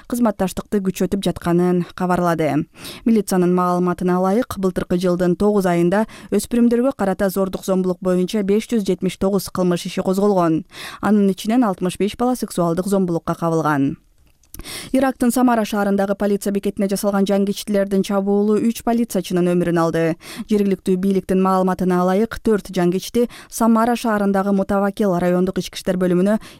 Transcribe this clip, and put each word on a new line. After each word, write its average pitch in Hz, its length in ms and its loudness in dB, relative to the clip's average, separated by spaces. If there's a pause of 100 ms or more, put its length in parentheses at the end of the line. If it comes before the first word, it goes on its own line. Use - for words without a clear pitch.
кызматташтыкты 208 720 -2
күчөтүп 190 400 -2
жатканын 180 720 0
кабарлады. 165 720 0 (400)
Милициянын 190 480 2
маалыматына 180 720 0
ылайык, 208 320 0
былтыркы 185 400 -2
жылдын 175 400 0
тогуз 202 320 2
айында 175 380 2 (260)
өспүрүмдөргө 233 640 2
карата 196 320 0
зордук, 190 400 -4
зомбулук 185 320 0
боюнча 185 400 0
беш 202 320 0
жүз 208 160 0
жетимиш 180 320 -2
тогуз 196 320 0
кылмыш 180 320 0
иши 185 160 -6
козголгон. 185 640 2 (460)
Анын 202 220 4
ичинен 233 340 0
алтымыш 185 320 -2
беш 202 160 -2
бала 247 240 0
сексуалдык 170 480 -2
зомбулукка 175 480 0
кабылган. 156 600 0 (960)
Ирактын 262 400 0
Самара 240 320 2
шаарындагы 202 500 0
полиция 202 380 -2
бекетине 202 340 -2
жасалган 196 400 0
жангичтилердин 196 800 0
чабуулу 202 480 0
үч 226 300 -2
полициячынын 190 720 0
өмүрүн 175 240 2
алды. 165 240 0 (420)
Жергиликтүү 202 560 0
бийликтин 190 400 0
маалыматына 185 600 2
ылайык, 190 340 0
төрт 208 320 0
жангичти 185 560 0 (220)
Самара 226 480 2
шаарындагы 202 560 0
Мутавакил 196 640 0
райондук 180 400 0
ички - 220 -8
иштер 180 180 -2
бөлүмүнө 185 400 2 (220)